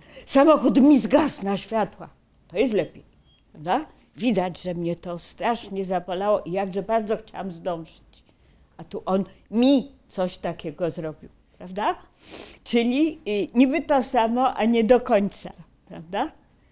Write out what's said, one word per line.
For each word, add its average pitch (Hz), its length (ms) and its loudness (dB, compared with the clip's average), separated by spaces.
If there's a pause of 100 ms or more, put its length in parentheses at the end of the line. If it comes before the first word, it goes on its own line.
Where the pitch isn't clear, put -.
(260)
samochód 269 560 4
mi 277 180 8
zgasł 226 460 0
na 196 120 -2
światłach”, - 520 -6 (380)
to 165 100 -10
jest 226 160 2
lepiej, - 300 -4 (480)
prawda? 185 340 -4 (320)
Widać, 185 440 -2
że 180 120 -6
mnie 170 220 -4
to 170 240 -10
strasznie 196 680 -6
zabolało 185 560 -2
i 170 100 -10
jakże 190 320 -4
bardzo 220 340 -2
chciałam 190 340 -12
zdążyć. 165 720 -10 (540)
A - 60 -16
tu - 220 -12
on 190 200 0 (260)
mi 247 400 4 (160)
coś 185 300 -6
takiego 165 520 -6
zrobił, 160 400 -10 (280)
prawda? 196 380 -6 (680)
Czyli, 247 640 0
y, 208 260 -2
niby 269 280 4
to 285 220 2
samo, 240 500 0
a 214 120 -2
nie 233 180 2
do 240 180 6
końca, 202 520 -2 (320)
prawda? 180 460 -8 (400)